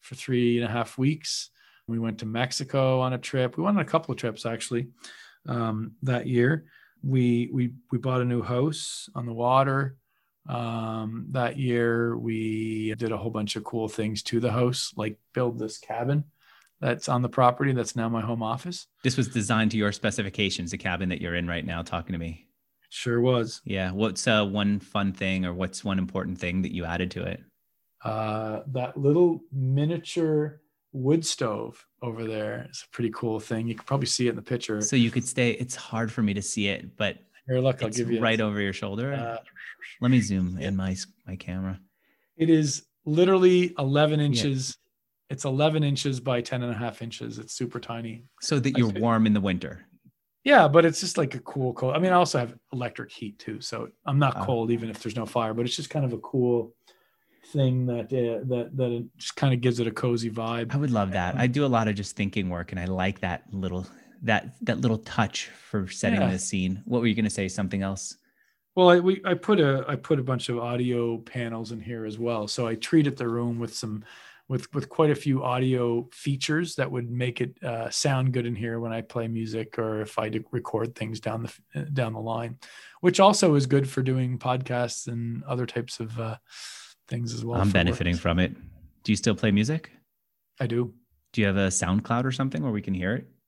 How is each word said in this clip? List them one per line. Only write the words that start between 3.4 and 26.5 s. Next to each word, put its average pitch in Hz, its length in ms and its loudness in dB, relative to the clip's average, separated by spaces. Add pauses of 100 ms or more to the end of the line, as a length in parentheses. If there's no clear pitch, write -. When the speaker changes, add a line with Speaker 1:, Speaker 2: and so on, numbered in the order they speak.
Speaker 1:
We 156 60 -4
went 202 160 2
on 170 40 2
a 143 60 -2
couple 160 240 0
of 117 60 -6
trips, 110 260 -6
actually, 117 440 -4 (580)
um, 113 460 -4 (100)
that 123 240 0
year. 127 400 4 (360)
We, 123 480 4
we, 123 200 0 (200)
we 131 60 -2
bought 127 240 0
a 123 60 0
new 120 160 0
house 127 720 -2
on 123 100 -6
the 117 80 -6
water. 135 640 2 (520)
Um, 113 800 -6
that 131 280 -2
year, 117 600 2
we 110 800 -2
did 113 140 -2
a 110 40 -2
whole 107 140 -4
bunch 107 260 -4
of 107 80 -8
cool 110 240 -4
things 107 360 -4
to 117 160 0
the 120 120 0
house, 123 440 0
like 107 200 -4 (160)
build 120 260 -2
this 110 200 -6
cabin 131 460 -2 (560)
that's 120 280 -2
on 123 140 2
the 120 60 0
property 127 440 4
that's 120 240 -2
now 113 120 -2
my 113 120 -2
home 113 220 -4
office. 127 440 -6 (160)
Speaker 2:
This 127 140 2
was 120 120 2
designed 110 440 2
to 113 40 -2
your 104 160 2
specifications, 98 800 -2
the - 80 -6
cabin 92 320 -2
that 87 100 -4
you're 87 140 -4
in 87 120 -2
right 85 200 -4
now 85 160 -6
talking 85 300 -6
to 87 60 -4
me. 82 280 -10 (440)
Speaker 1:
Sure 120 300 -2
was. 120 440 2
Speaker 2:
Yeah. 95 280 -2
What's, 101 340 -2
uh, 107 200 4
one 101 340 0
fun 101 320 -2
thing 95 320 -2
or 90 80 -2
what's 90 320 -4
one 95 140 0
important 90 400 -4
thing 92 240 -2